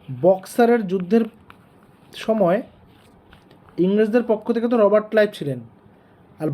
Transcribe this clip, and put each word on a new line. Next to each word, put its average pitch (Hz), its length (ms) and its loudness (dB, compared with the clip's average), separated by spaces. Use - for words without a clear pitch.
বক্সারের 185 720 2
যুদ্ধের 190 340 0
সময় 208 340 0
ইংরেজদের 214 460 2
পক্ষ 214 240 -2
থেকে 233 180 -4
তো 247 60 0
রবার্ট 208 320 2
ক্লাইভ 214 280 2
ছিলেন, 139 200 -8
আর 156 140 -4